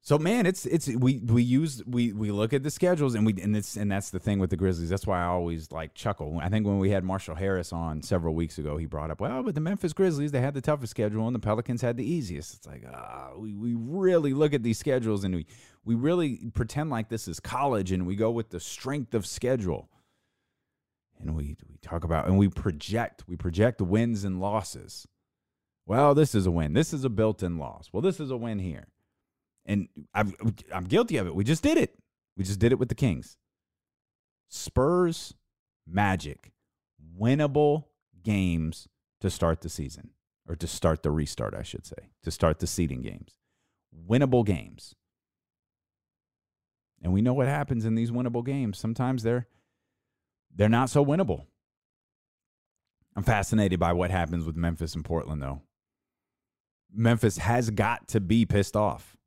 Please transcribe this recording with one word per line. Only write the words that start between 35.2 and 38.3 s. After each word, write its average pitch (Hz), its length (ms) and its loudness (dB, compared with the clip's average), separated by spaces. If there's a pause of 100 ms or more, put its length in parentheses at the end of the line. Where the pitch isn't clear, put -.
Magic, 87 680 0 (680)
winnable 147 680 4 (360)
games 87 640 0 (340)